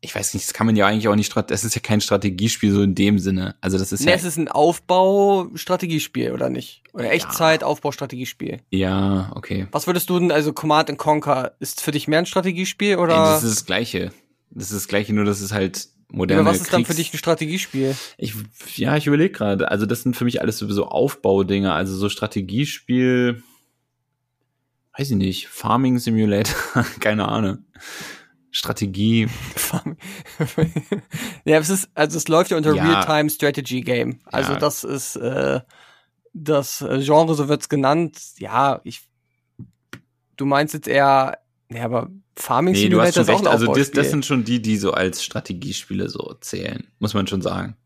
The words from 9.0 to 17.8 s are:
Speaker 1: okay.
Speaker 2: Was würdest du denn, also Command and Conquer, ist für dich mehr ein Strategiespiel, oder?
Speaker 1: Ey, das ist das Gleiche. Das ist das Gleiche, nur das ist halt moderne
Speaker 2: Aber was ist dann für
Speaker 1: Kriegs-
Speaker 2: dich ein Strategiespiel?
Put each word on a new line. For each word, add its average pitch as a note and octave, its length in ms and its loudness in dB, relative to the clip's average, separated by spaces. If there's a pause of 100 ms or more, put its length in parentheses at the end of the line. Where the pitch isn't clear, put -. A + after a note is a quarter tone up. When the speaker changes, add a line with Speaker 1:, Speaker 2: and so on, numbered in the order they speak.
Speaker 1:
okay. F#2+ 360 -6
Speaker 2:
Was - 160 -2
würdest F3 240 -2
du F3+ 80 2
denn, F3 120 4
also D3+ 220 2
Command D#3 360 2
and D3 100 -8
Conquer, D3+ 600 0
ist - 220 -10
für D#3 100 -2
dich C#3+ 160 -2
mehr - 120 4
ein F3 80 0
Strategiespiel, F#3 680 0
oder? E3 180 4
Speaker 1:
Ey, D#3+ 40 6
das D#3 240 4
ist A2 160 0
das - 60 -10
Gleiche. F#2 460 -2 (420)
Das G#2 140 -10
ist G#2 80 -8
das F#2+ 140 -6
Gleiche, G#2 240 0
nur G#2 100 2
das G2+ 160 0
ist G2+ 140 -6
halt F#2+ 340 -2 (240)
moderne - 300 2
Speaker 2:
Aber D#3 100 6
was F#3 100 2
ist F3 120 -4
dann E3+ 100 4
für E3+ 100 -4
Speaker 1:
Kriegs- D#3 40 -4
Speaker 2:
dich E3 160 -4
ein D#3 40 -8
Strategiespiel? D#3 760 -2 (220)